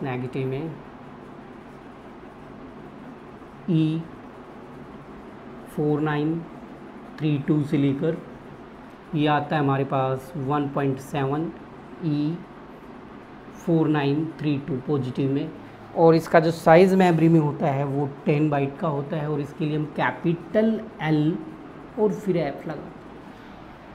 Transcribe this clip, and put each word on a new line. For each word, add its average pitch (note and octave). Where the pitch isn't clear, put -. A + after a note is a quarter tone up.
negative B2+
में D3
ई D#3+
फ़ोर D3+
नाइन D#3
थ्री D3+
टू D3+
से D3
लेकर C#3+
ये D3
आता D3
है D3+
हमारे C#3
पास C3
वन C#3+
पॉइंट C#3
सेवन D3
ई D3+
four D#3+
nine D3+
three C#3+
two C3
positive C3+
में, D3+
और E3
इसका E3
जो D#3+
size F3+
memory E3+
में E3
होता D3
है C#3
वो C#3
ten D3+
byte C#3
का F3
होता C#3+
है, D3
और D3
इसके D3
लिए D3+
हम D3+
capital G3+
एल D#3
और G#3
फिर F3
F D3
लगा। D3+